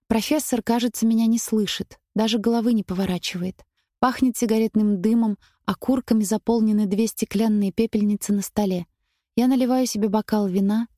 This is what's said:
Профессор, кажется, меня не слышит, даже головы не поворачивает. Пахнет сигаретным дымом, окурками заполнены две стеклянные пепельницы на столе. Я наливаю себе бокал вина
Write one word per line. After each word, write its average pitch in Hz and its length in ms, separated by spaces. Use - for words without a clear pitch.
Профессор, 233 560
кажется, 233 420
меня 226 200
не 226 140
слышит, - 600
даже 220 220
головы 233 340
не 214 120
поворачивает. 180 840
Пахнет 247 380
сигаретным 214 640
дымом, 220 360
окурками 226 580
заполнены 214 640
две 202 220
стеклянные 208 640
пепельницы 208 580
на 202 100
столе. 185 460
Я 240 120
наливаю 254 400
себе 214 200
бокал 208 400
вина 202 400